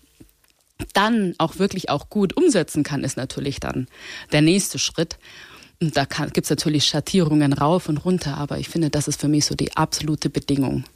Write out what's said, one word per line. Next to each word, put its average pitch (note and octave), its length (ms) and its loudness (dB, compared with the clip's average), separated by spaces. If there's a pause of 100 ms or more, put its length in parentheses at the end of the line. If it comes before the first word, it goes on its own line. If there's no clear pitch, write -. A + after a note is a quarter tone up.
(920)
dann G3+ 460 2
auch D#3+ 180 0
wirklich F#3+ 320 -2
auch C#3+ 200 -2
gut G3+ 280 0
umsetzen A3 460 2
kann, C#3 200 -4
ist - 140 -6
natürlich C#3 420 -6
dann B2+ 280 -4 (440)
der D3 100 4
nächste E3 380 4
Schritt. - 380 -4 (640)
Und D#3 180 -2
da C#3 80 2
kann, C#3+ 280 -6
gibt's - 160 -2
natürlich D3+ 360 0
Schattierungen D3+ 680 2
rauf E3 360 2
und D3+ 80 0
runter, D#3+ 400 -2
aber C#3+ 220 -6
ich C#3 100 -8
finde, E3 200 0
das D3 180 0
ist C#3+ 140 -4
für C#3+ 60 0
mich D3+ 180 4
so C#3+ 100 -2
die - 220 -4
absolute D#3 520 -2
Bedingung, C3+ 540 -2 (120)